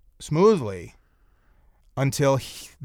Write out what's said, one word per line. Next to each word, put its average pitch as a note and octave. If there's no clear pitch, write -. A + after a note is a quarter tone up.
smoothly C#3+
until C3+
he, -